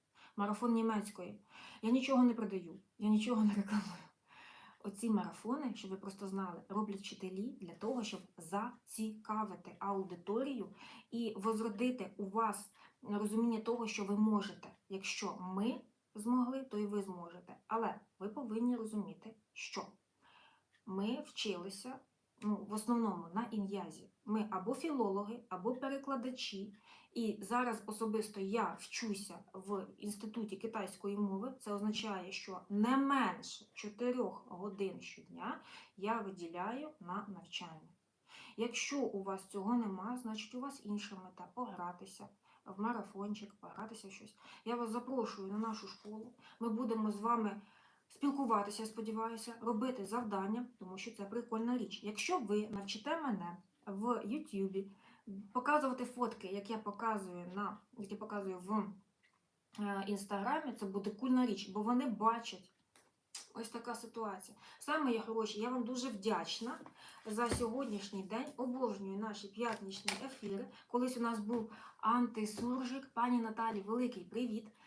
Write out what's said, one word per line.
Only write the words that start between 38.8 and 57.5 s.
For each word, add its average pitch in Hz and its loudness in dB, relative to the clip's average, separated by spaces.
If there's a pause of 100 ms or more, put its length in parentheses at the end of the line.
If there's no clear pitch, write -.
у 202 0
вас 190 -4
цього 202 0
нема, 214 0
значить, 220 -6
у 247 -6
вас 269 -8
інша 208 -4
мета — 185 -12
погратися 190 -6 (360)
в 196 -6
марафончик, 208 -2
погратися - -10
в 190 -14
щось. - -16 (280)
Я 233 0
вас 240 0
запрошую 220 0
на 202 -2
нашу 214 -2
школу. 214 -12 (260)
Ми 226 2
будемо 220 2
з 196 0
вами 220 4 (480)
спілкуватися, 226 2
я 214 -2
сподіваюся, 226 -4
робити 226 2
завдання, 214 0 (140)
тому 185 -8
що 226 -8
це 196 -6
прикольна 226 2
річ. - -4
Якщо 214 2
ви 208 2
навчите 214 -2
мене 185 -2 (300)
в 214 2
Ютубі 196 -2 (600)
показувати 262 4
фотки, 220 -2
як 196 -4
я 226 0
показую 202 -2